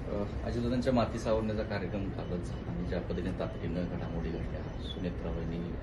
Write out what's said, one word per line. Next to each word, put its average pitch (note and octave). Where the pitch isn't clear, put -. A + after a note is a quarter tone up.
अ, G#2
अजितदादांच्या A#2+
माती A2+
सावरण्याचा A2
कार्यक्रम G2
कालच F2
झाला -
आणि F2
ज्या F2+
पद्धतीने F2+
तातडीनं E2+
घडामोडी E2
घडल्या, -
सुनेत्रा -
वहिनी E2+